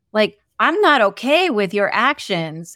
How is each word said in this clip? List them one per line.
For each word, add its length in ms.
like, 240
"I'm 220
not 200
okay 480
with 240
your 180
actions 840